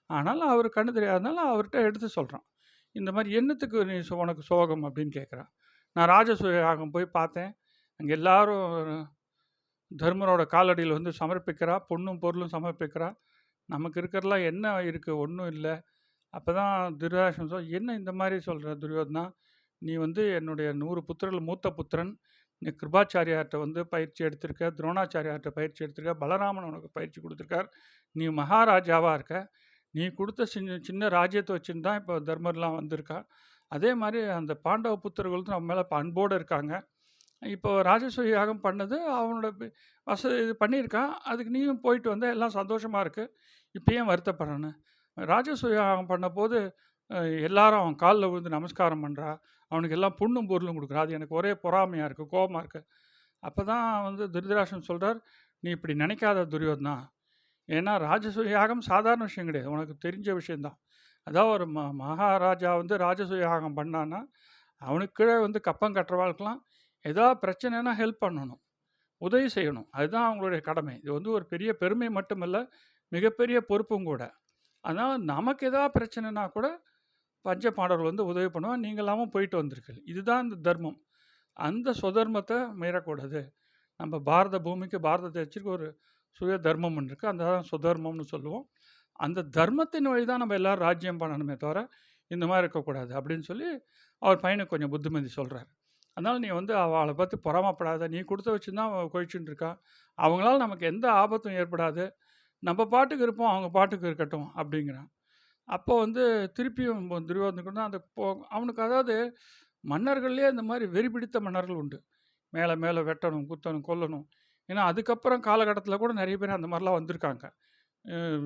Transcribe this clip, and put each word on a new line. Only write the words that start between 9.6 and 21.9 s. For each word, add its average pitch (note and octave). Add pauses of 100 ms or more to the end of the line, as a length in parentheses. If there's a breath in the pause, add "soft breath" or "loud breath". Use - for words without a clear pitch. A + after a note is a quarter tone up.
தர்மரோட F3+
காலடியில E3+
வந்து D#3+
சமர்ப்பிக்கிறா, E3+ (100)
பொண்ணும் F3+
பொருளும் F3
சமர்ப்பிக்கிறா. E3 (520)
நமக்கு D#3+
இருக்கிறதெல்லாம் F#3
என்ன F#3+
இருக்கு? D#3+
ஒண்ணும் E3+
இல்ல." D#3+ (500)
அப்பதான் F#3
திருதராஷ்டிரன் E3+
சொல், E3+
"என்ன A3
இந்த F#3+
மாதிரி F#3+
சொல்ற D3+
துரியோதனா? D#3 (460)
நீ D#3+
வந்து E3+
என்னுடைய D#3
நூறு D#3+
புத்திரர்கள் F3
மூத்த F#3
புத்திரன். E3+ (380)